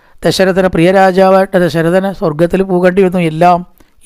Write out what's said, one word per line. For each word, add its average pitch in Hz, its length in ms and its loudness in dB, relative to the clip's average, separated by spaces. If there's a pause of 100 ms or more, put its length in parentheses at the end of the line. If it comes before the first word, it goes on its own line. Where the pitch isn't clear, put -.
(260)
ദശരഥന്, 185 420 0
പ്രിയ 175 240 0
രാജാവായിട്ട് 190 680 2
ദശരഥന് 175 560 -2
സ്വർഗത്തിൽ 170 500 -2
പോകേണ്ടി 185 400 0
വന്നു. 185 140 -2
എല്ലാം 175 480 0 (400)